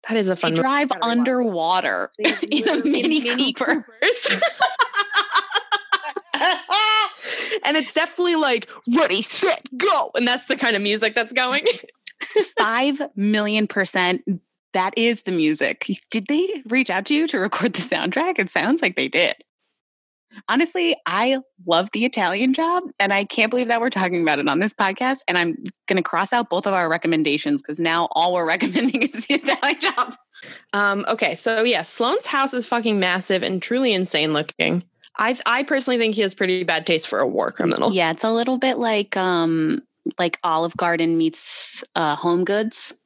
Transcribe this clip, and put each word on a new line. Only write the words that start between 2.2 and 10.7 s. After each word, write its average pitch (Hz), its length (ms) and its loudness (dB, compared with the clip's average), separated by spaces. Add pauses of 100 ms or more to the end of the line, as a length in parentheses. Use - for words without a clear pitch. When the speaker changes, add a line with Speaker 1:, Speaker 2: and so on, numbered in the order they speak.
Speaker 2:
<laughs> - 280 -4
in 415 100 2
a 339 60 2
Speaker 1:
live - 120 -2
in 285 60 2
Speaker 2:
Mini 302 300 2
Speaker 1:
Mini 247 300 0
Speaker 2:
Cooper. 247 340 -2 (140)
Speaker 1:
Coopers. 494 400 2 (1900)
<laughs> 294 40 -4 (1300)
And 294 120 2
it's 285 160 -2
definitely 339 440 0
like, 262 340 0 (260)
"Ready, 196 260 4
set, - 440 0 (100)
go." 339 380 2
And 247 120 2
that's 247 200 0
the 330 100 0
kind 233 200 0